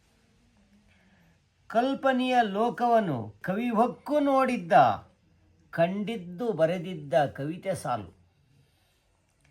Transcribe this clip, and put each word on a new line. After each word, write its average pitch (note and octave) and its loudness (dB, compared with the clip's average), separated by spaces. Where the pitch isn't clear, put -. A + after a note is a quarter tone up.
ಕಲ್ಪನೆಯ B3+ 0
ಲೋಕವನ್ನು G#3+ 2
ಕವಿ A3 -4
ಹೊಕ್ಕು A#3 0
ನೋಡಿದ್ದ, B3+ 0
ಕಂಡಿದ್ದು F3+ -4
ಬರೆದಿದ್ದ D#3+ -2
ಕವಿತೆ E3+ -8
ಸಾಲು. A#2 -6